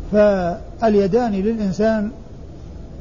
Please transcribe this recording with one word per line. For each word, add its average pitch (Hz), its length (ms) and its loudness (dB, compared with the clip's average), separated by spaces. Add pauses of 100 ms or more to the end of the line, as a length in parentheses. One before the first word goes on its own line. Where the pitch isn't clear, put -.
(120)
فاليدان 208 1200 2
للإنسان 214 760 0 (920)